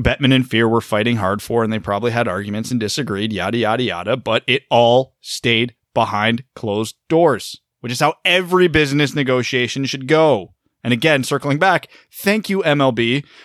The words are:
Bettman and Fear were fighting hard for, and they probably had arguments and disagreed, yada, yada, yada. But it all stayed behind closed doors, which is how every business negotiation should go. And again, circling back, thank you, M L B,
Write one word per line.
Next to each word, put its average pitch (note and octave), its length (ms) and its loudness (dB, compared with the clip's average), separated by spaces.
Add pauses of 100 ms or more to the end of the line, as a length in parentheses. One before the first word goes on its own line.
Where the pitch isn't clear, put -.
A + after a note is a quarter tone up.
Bettman C3 340 2
and B2+ 140 2
Fear A2+ 220 2
were A2+ 100 2
fighting A2 360 -2
hard G2+ 260 -2
for, A#2 200 -2
and A2 80 -2
they A2 80 -4
probably G2+ 340 -4
had A#2 160 -2
arguments G#2 420 -6
and B2 100 -2
disagreed, G#2+ 500 -4
yada, G2+ 280 -4
yada, A2+ 240 0
yada. G2 340 -4
But A2+ 300 -2
it B2+ 240 0
all A#2+ 500 4
stayed A#2 540 -2 (180)
behind A2 520 -2 (100)
closed A2 420 -6 (120)
doors, D#3+ 520 0 (220)
which A#2+ 100 -8
is B2 80 -6
how D3+ 140 0 (100)
every F3+ 440 2
business C#3+ 460 2
negotiation B2+ 720 -2
should C3 220 -8
go. D3 480 2 (300)
And A#2+ 80 0
again, C3+ 320 2
circling C#3+ 340 -2
back, F3+ 300 2 (220)
thank G#3 380 -2
you, F#3+ 140 0
M D3 180 2
L C3+ 120 4
B, A#2+ 320 -2 (200)